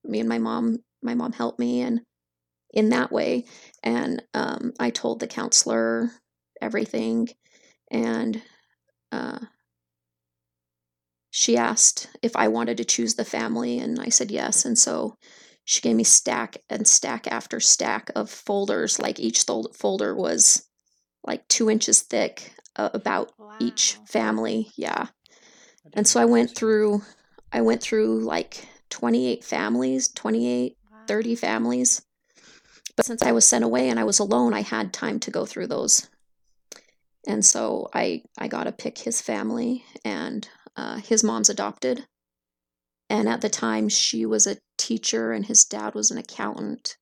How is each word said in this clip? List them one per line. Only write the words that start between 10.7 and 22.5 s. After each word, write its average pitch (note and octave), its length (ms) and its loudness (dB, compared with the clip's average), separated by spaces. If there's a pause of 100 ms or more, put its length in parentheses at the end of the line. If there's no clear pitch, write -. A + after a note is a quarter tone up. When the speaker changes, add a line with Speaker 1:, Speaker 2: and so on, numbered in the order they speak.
Speaker 1:
she - 260 2
asked - 520 2 (120)
if A3+ 140 -2
I G#3+ 120 4
wanted A#3 300 0
to A3+ 80 -4
choose - 300 0
the - 100 -4
family, A#3+ 540 -2
and - 200 -4
I - 100 -6
said - 200 2
yes. - 360 0
And A#3 120 2
so - 400 0 (480)
she - 160 0
gave - 140 2
me A3 80 4
stack - 540 2 (120)
and G#3+ 180 0
stack - 380 4
after - 340 -6
stack - 560 2
of G#3+ 140 -2
folders. - 680 -2
Like, - 200 -4
each A2+ 240 2
thol-, - 300 -2
folder F#3+ 400 -2
was, - 540 4 (560)
like, - 240 -8
two A3 240 2
inches A3 300 4
thick, - 520 -4 (220)